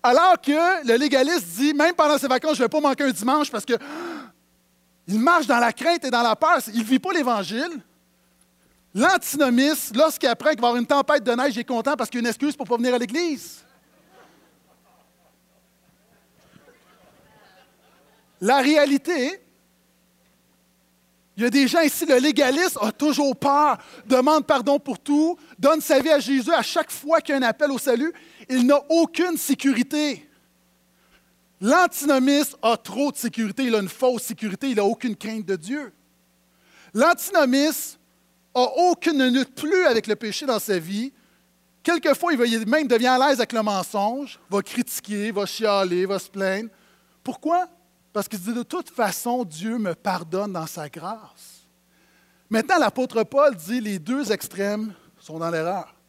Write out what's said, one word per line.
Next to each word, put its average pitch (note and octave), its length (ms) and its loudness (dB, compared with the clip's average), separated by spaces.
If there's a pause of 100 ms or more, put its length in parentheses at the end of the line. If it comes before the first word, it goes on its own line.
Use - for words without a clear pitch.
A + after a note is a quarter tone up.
Alors D#4+ 400 4
que D#4+ 460 2
le A3+ 80 4
légaliste C4+ 520 2
dit, B3 280 -2
même D#4+ 200 2
pendant D4+ 220 2
ses C#4 120 -2
vacances, C#4 280 0
je A#3+ 60 0
vais A#3+ 60 2
pas D4+ 120 0
manquer C#4+ 240 0
un C4+ 60 2
dimanche B3+ 400 -2
parce G#3+ 140 -8
que B3 100 -2 (680)
<gasps> - 680 -20
il G3+ 100 -2
marche D#4 300 4
dans B3 100 4
la A#3 140 2
crainte E4 320 -2
et C4 60 -4
dans A#3 120 2
la A3+ 140 2
peur. D#4+ 220 4 (140)
Il A3+ 120 -2
vit C4 160 2
pas F#4+ 120 -4
l'Évangile. B3 720 -2 (1120)
L'antinomiste, C#4 1040 2
lorsqu'il C#4+ 320 2
apprend A#3+ 220 0
qu'il A3+ 100 -2
va A#3+ 80 2
y - 20 4
avoir A#3+ 100 0
une A#3 60 -4
tempête C#4+ 380 2
de A#3+ 80 0
neige, B3 240 0
il B3 40 -6
est - 40 -6
content B3+ 320 -2
parce A3+ 120 -6
qu'il B3 120 -6
y - 20 -2
a - 20 -2
une A#3+ 60 -2
excuse C#4+ 260 -4
pour A#3 100 -10
pas A#3+ 100 -2
venir B3 180 0
à B3 40 0
l'église. C4+ 680 -6 (4000)
La A#3+ 180 4
réalité, C#4+ 840 2 (1900)
il G#3 80 -2
y - 20 4
a A#3+ 40 2
des C4+ 180 4
gens E4 140 4
ici, D#4 220 0
le D4 120 4
légaliste C#4+ 640 2
a G#3+ 100 0
toujours C#4+ 460 0
peur, C#4 420 2 (280)
demande C4 380 2
pardon C#4 360 0
pour B3+ 180 -8
tout, D#4 400 0 (180)
donne D4+ 240 2
sa C#4 200 2
vie C#4+ 100 0
à D4 80 6
Jésus C4 340 0
à C4 100 2
chaque - 280 -4
fois D#4+ 300 0
qu'il D#4 120 -4
y C#4 60 0
a - 20 0
un B3 80 2
appel D4 220 0
au C4 80 -4
salut. C4+ 340 0 (360)
Il B3+ 180 2
n'a C#4+ 220 6
aucune E4 480 2
sécurité. C4+ 920 -2 (1300)
L'antinomiste C#4+ 1000 2
a A3+ 160 2
trop B3+ 360 -4
de - 40 -12
sécurité, A3+ 480 -4
il A#3+ 120 0
a - 20 2
une F#3+ 100 -4
fausse B3+ 340 -2
sécurité, A3 480 -6
il A3+ 60 0
n'a G#3 80 2
aucune A3 300 -2
crainte A3 300 -10
de F#3+ 100 -4
Dieu. A3+ 380 -10 (1000)
L'antinomiste D4+ 1080 0 (540)
a B3 80 2
aucune D#4 640 2
lutte B3+ 260 0
plus F4+ 300 0
avec A3+ 240 2
le G#3 80 0
péché A3 280 -8
dans A#3+ 140 -2
sa F#3+ 220 -2
vie. G3+ 320 -8 (720)
Quelquefois, E4 480 0
il C4+ 60 0
va, A#3+ 80 2
il A3+ 200 -2
même C#4+ 220 0
devient A#3 180 2
à B3+ 120 4
l'aise C#4 200 2
avec A3+ 140 -4
le A3+ 100 -2
mensonge, G#3+ 760 -4 (100)
va G3 120 0
critiquer, G#3 680 -6
va G3 160 -4
chialer, G3 600 0
va G3 120 -2
se F3+ 100 -12
plaindre. G3 400 -4 (540)
Pourquoi ? E4+ 460 -2 (420)
Parce A3 160 -4
qu'il G#3 120 -12
se F3 60 -14
dit, « A3+ 100 -6
De A#3+ 80 -6
toute - 260 -8
façon, A#3+ 560 -4
Dieu F#3 340 -8
me F#3 160 -4
pardonne F#3 600 -6
dans D#3+ 120 -8
sa D3+ 220 -14
grâce. » F#3 800 -18 (840)
Maintenant, B3+ 280 2
l'apôtre B3 440 0
Paul C#4 320 2
dit, F#3+ 260 -6
les G#3 180 -6
deux A3 340 -4
extrêmes G3+ 640 -6 (260)
sont D#3+ 180 -16
dans E3 120 -4
l'erreur. E3+ 440 -6 (140)